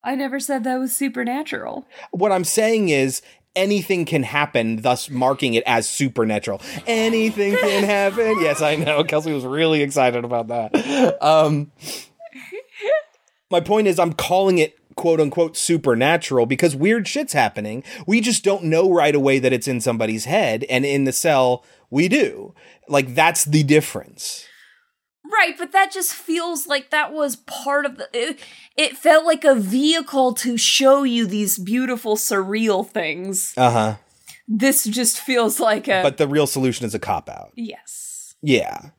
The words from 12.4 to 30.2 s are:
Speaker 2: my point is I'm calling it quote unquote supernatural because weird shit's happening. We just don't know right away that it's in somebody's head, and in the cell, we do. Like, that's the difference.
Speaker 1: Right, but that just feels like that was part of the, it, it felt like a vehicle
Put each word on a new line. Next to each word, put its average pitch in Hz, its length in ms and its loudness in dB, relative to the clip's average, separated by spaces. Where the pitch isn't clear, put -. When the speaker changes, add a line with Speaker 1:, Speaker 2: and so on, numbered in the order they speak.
Speaker 2:
my 175 100 2
point 208 280 2
is 180 120 2
I'm 170 140 2
calling 185 460 2
it 156 180 0
quote 165 240 2
unquote 160 380 0
supernatural 139 880 2
because 135 300 0
weird 202 320 0
shit's 277 260 -4
happening. 110 500 -2
We 220 140 2
just 220 220 0
don't 196 220 2
know 165 260 4
right 151 240 4
away 135 240 4
that 127 140 2
it's 120 140 -2
in 123 140 -2
somebody's 110 440 -2
head, 131 440 0
and 127 160 0
in 139 180 0
the 131 100 0
cell, 127 500 0
we 151 180 0
do. 175 460 -2
Like, 139 280 0
that's 165 300 2
the 151 180 4
difference. - 840 -2
Speaker 1:
Right, 359 320 0
but - 140 -10
that 381 220 2
just 381 200 -4
feels 330 540 -6
like 277 220 -4
that 302 240 -2
was 294 240 -4
part 285 480 -4
of 262 120 -6
the, - 160 -12
it, 240 260 -4
it - 220 0
felt 311 280 6
like 320 200 0
a 269 100 8
vehicle 262 800 0